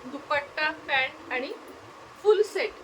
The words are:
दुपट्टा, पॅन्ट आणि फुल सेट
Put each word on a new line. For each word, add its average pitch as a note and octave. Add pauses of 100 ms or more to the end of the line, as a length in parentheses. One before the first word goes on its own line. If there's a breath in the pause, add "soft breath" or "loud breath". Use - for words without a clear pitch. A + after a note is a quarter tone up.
दुपट्टा, C#4+
पॅन्ट C#4
आणि C4+ (720)
फुल G#4
सेट C#4 (100)